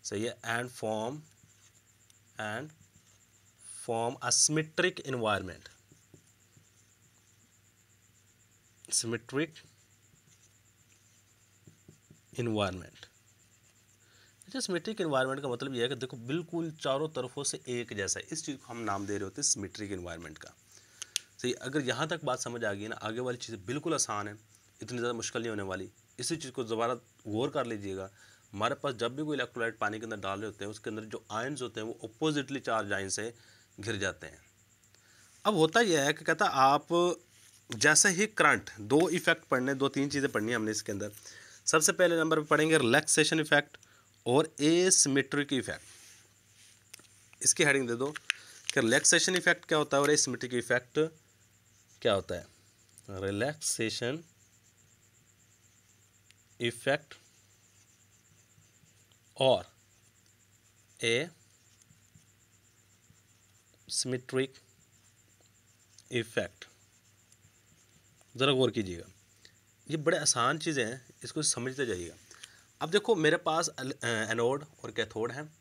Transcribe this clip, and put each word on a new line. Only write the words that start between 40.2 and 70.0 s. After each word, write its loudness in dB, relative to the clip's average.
पढ़नी -2
है 0
हमने -2
इसके -6
अंदर। -6
सबसे 4
पहले 4
नंबर 2
पर -4
पढ़ेंगे 6
रिलैक्सेशन 4
इफेक्ट 2
और 4
एसिमेट्रिक 4
इफेक्ट। -4
इसकी 4
हेडिंग 4
दे 0
दो -4
कि 4
रिलैक्सेशन 4
इफेक्ट 2
क्या 2
होता 2
है 4
और 4
एसिमेट्रिक 0
इफेक्ट -2
क्या 4
होता -2
है। -10
रिलैक्सेशन -2
इफेक्ट -2
और 4
ए 4
एसिमेट्रिक -2
इफेक्ट, -4
ज़रा 4
गौर 4
कीजिएगा, -6
ये -4
बड़े 2